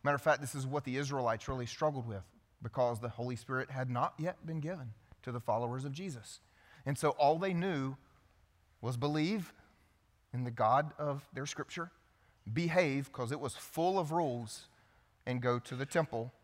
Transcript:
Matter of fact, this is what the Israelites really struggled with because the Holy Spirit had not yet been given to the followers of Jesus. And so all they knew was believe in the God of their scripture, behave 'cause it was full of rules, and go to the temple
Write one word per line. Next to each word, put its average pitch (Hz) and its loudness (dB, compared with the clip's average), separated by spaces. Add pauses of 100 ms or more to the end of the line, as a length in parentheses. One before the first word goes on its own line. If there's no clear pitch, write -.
Matter 143 4
of 131 -4
fact, 143 6
this 139 -6
is 135 -2
what 139 0
the 127 -2
Israelites 135 0
really 131 -2
struggled 139 0
with 101 -6 (400)
because 120 2
the 117 -4
Holy 123 -4
Spirit 131 -2
had 131 -2
not 123 0
yet 175 -4
been 160 -6
given 147 -6 (260)
to 127 -8
the 117 -4
followers 120 0
of 143 -6
Jesus. 143 -10 (440)
And 139 0
so 151 4
all 147 6
they 190 0
knew 160 0 (880)
was 120 -2
believe 156 0 (800)
in 127 -2
the 123 -4
God 120 4
of 143 -4
their 135 -6
scripture, 165 -8 (600)
behave 156 2
'cause 120 -4
it 143 -2
was 131 -4
full 185 0
of 156 0
rules, 123 -2 (600)
and 127 0
go 123 4
to - -8
the 131 -2
temple 127 0 (100)